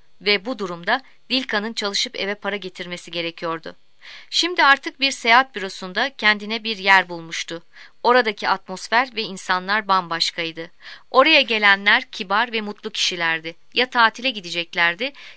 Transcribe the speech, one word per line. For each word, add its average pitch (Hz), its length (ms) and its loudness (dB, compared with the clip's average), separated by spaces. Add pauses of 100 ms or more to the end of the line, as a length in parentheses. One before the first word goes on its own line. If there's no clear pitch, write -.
(200)
ve 196 240 0
bu 240 140 -6
durumda 185 440 -4 (280)
Dilka'nın 226 420 -2
çalışıp - 440 -4
eve 196 180 -4
para 202 220 -6
getirmesi 180 540 -12
gerekiyordu. 170 640 -8 (540)
Şimdi 339 340 0
artık 277 360 2
bir 269 100 2
seyahat 254 440 4
bürosunda 190 640 -6
kendine 214 460 0
bir 220 120 -4
yer 190 320 6
bulmuştu. 170 540 -10 (400)
Oradaki 226 460 4
atmosfer 220 680 -2
ve 220 60 -4
insanlar 190 640 -4
bambaşkaydı. 165 840 -2 (400)
Oraya 285 300 6
gelenler 214 720 4
kibar 214 420 -2
ve 220 80 -4
mutlu 208 300 -8
kişilerdi. 165 680 -2 (180)
Ya 254 160 0
tatile 233 400 0
gideceklerdi 175 840 -4 (240)